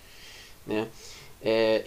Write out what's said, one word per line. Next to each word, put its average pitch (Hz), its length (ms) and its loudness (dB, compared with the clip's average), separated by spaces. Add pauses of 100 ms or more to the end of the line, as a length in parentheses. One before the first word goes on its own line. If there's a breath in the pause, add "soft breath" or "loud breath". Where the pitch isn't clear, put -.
(680 loud breath)
né? 107 220 -2 (540 loud breath)
É, 110 440 4